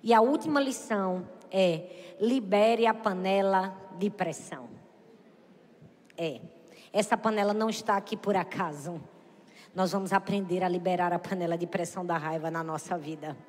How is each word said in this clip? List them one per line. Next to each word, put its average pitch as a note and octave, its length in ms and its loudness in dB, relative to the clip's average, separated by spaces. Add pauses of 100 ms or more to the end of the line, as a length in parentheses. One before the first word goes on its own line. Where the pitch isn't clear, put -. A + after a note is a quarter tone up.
E A3+ 120 6
a A3 60 10
última D4 380 2
lição G3 680 -2 (240)
é: F3+ 680 0
libere A3+ 680 4
a A3 60 4
panela F#3+ 840 2 (220)
de G3+ 100 0
pressão. D3+ 580 -6 (1500)
É, C#3+ 240 -6 (500)
essa G#3 240 2
panela G#3 380 2
não A3 160 0
está G3+ 280 0
aqui G3+ 200 -4
por G3 180 0
acaso. E3+ 640 -4 (760)
Nós F#3 160 2
vamos G3 200 -2
aprender F#3+ 520 0
a F3+ 40 2
liberar F3 460 2
a E3+ 60 0
panela F3 360 -2
de F3 120 -4
pressão F3 360 -4
da E3+ 140 -2
raiva D#3 320 -4
na E3 140 -4
nossa D#3+ 340 -4
vida. D3+ 400 -8 (120)